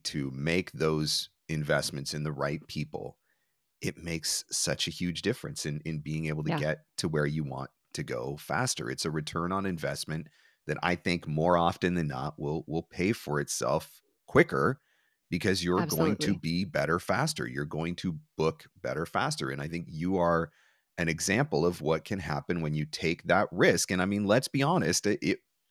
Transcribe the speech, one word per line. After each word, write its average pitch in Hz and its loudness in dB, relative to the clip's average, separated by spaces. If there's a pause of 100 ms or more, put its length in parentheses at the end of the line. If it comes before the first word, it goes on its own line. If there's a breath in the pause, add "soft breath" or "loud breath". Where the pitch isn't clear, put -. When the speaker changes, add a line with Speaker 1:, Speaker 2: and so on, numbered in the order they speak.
Speaker 1:
to 69 -4
make 82 0
those 78 0 (200)
investments 76 -2
in 76 -4
the 76 -2
right 71 -4
people, - -8 (640)
it 85 -4
makes 82 -4
such - -2
a - -4
huge 87 -4
difference - -4
in, 76 -4
in 80 -4
being 78 -4
able 76 -2
to 76 -4
Speaker 2:
Yeah. 80 -2
Speaker 1:
get 76 -2 (140)
to 90 -2
where 76 2
you 76 -2
want 67 -8 (240)
to 76 -6
go 64 -6
faster. 85 -2
It's - -4
a 80 -2
return 80 -2
on 98 -2
investment 78 -4 (380)
that 76 -4
I 90 2
think 87 -2
more 78 4
often 87 2
than 85 0
not 67 -6
will, 76 -4
will 80 -2
pay 92 0
for 73 -2
itself 73 -2 (260)
quicker 90 4 (500)
because 92 0
you're 87 2
going 82 2
to - 0
Speaker 2:
Absolutely. 95 2
Speaker 1:
be 82 -2
better 78 0
faster. 113 -2
You're 65 -4
going 82 -4
to 85 -4 (200)
book 80 0 (180)
better 69 -4
faster. 117 -2
And 69 -6
I 73 -6
think 82 -6
you 87 -2
are 85 4 (460)
an 85 0
example 87 2
of 87 0
what 80 0
can 95 -6
happen 85 -2
when 76 0
you 76 0
take - -2
that 87 6
risk. 110 4
And 92 2
I 90 4
mean, 101 2
let's 113 6
be 135 0
honest, 139 2
it, 101 2
it, - 2 (320)